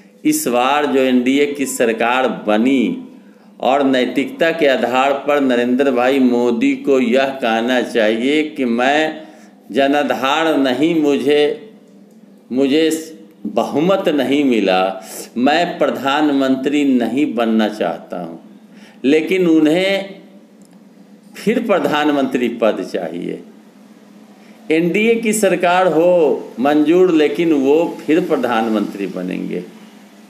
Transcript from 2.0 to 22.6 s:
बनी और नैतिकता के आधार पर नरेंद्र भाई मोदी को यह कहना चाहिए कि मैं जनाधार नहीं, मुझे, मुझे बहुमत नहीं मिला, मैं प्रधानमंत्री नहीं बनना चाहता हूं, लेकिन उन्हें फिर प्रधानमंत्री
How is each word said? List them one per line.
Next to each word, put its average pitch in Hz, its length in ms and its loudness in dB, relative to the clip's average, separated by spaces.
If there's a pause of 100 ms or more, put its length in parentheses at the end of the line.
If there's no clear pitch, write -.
बनी 110 560 0 (580)
और 139 240 2
नैतिकता 135 680 -2
के 143 160 0
आधार 127 460 0 (140)
पर 147 140 2
नरेंद्र 123 500 0
भाई 127 300 2
मोदी 120 580 2
को 135 220 2
यह 127 360 0
कहना 120 460 -2
चाहिए 120 640 0
कि 143 180 -6
मैं 139 560 -2 (520)
जनाधार 139 840 0
नहीं, 135 400 0
मुझे, 143 720 0 (800)
मुझे 139 380 2 (580)
बहुमत 175 600 0
नहीं 143 360 0
मिला, 95 560 0 (360)
मैं 160 420 0
प्रधानमंत्री 139 1080 0
नहीं 123 480 0
बनना 110 340 0
चाहता 90 520 -6
हूं, 80 160 -14 (680)
लेकिन 160 420 2
उन्हें 175 680 2 (1200)
फिर 240 260 -2
प्रधानमंत्री 143 840 0 (140)